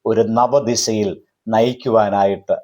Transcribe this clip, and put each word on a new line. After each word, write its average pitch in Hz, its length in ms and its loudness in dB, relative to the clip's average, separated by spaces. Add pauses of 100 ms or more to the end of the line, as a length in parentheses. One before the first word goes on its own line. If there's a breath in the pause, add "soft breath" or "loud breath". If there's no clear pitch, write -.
ഒരു 110 160 0
നവദിശയിൽ 113 880 0 (380)
നയിക്കുവാനായിട്ട് 110 1160 0